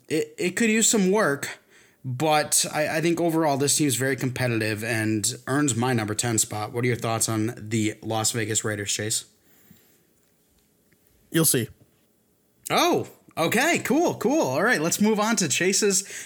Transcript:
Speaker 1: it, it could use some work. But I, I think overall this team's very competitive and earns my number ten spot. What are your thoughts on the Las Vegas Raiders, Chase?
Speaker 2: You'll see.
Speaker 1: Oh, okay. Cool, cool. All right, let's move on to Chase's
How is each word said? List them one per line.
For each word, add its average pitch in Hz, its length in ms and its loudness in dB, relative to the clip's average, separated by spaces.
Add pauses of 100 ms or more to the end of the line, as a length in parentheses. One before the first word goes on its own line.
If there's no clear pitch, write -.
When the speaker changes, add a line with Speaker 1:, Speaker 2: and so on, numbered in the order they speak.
Speaker 1:
it, 151 300 -2
it 180 160 -2
could 226 160 2
use 220 180 4
some 190 220 4
work. 165 480 0 (460)
But 147 680 0
I, 151 140 0
I 160 140 -2
think 165 180 2
overall 160 380 2
this 135 180 2
team's 143 220 2
very 131 180 0
competitive 117 640 -2
and 110 480 -2 (160)
earns 139 300 0
my 123 160 0
number 107 240 -2
ten 120 220 -2
spot. 107 340 -4
What 120 140 -4
are - 20 0
your 120 80 0
thoughts 113 320 -2
on 110 300 -2
the 107 440 -2
Las 110 300 -2
Vegas 110 320 -2
Raiders, 104 300 -4
Chase? 107 320 -4 (2000)
Speaker 2:
You'll 160 120 2
see. 127 240 2 (1000)
Speaker 1:
Oh, 233 400 2 (260)
okay. 240 440 2
Cool, 277 340 2
cool. 269 280 0
All 147 220 0
right, 226 160 2
let's 170 220 0
move 214 180 4
on 220 180 2
to 185 120 0
Chase's 196 580 0 (180)